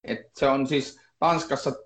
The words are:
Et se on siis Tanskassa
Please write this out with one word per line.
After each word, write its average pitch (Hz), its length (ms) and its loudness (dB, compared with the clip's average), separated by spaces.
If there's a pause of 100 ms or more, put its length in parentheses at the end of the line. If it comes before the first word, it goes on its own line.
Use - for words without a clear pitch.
Et - 140 -6 (180)
se 139 120 2
on 135 180 2
siis 139 340 -2 (180)
Tanskassa 160 540 0 (140)